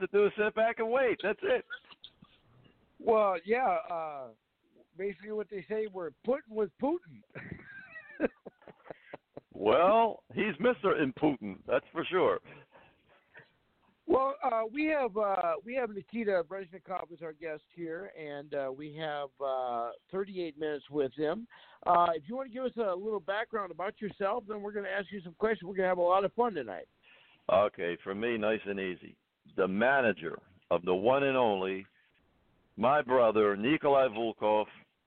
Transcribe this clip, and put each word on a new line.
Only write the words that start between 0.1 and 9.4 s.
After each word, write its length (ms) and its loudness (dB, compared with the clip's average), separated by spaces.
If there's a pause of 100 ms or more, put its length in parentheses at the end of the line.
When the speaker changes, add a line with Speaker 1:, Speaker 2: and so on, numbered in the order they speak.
Speaker 1:
do 100 8
is 100 2
sit 180 0
back 240 2
and 120 -2
wait. 320 2
That's 200 -2
it. 220 0 (1400)
Speaker 2:
Well, 440 4
yeah. 340 2 (120)
Uh, 360 -8 (720)
basically, 360 -6
what 180 -4
they 180 -10
say, 240 -2
we're 180 -6 (160)
Putin 240 -2
with 200 -2 (120)
Putin. 380 -4 (1000)
<laughs> 80 0 (1200)